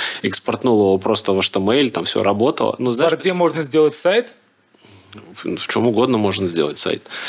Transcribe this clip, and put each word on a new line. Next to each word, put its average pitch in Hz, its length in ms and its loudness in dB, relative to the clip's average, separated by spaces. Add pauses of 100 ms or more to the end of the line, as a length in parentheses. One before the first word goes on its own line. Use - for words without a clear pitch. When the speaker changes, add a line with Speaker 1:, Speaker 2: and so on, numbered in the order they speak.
(240)
Speaker 1:
экспортнул 110 560 0
его 95 180 4
просто 101 360 0
в 95 60 2
H - 120 0
T - 80 -2
M 95 100 0
L, 131 200 2
там - 160 -4
всё - 180 -2
работало. 110 560 0
Ну, 123 120 0
Speaker 2:
В - 20 0
Speaker 1:
знаешь, 151 180 2
Speaker 2:
Варде 175 220 0
можно 165 280 0
сделать 147 340 2
сайт? 220 380 0 (1000)
Speaker 1:
В, - 240 -6
в - 100 -8
чем 110 200 0
угодно 120 300 2
можно 98 300 0
сделать 80 300 -2
сайт. - 240 -4 (280)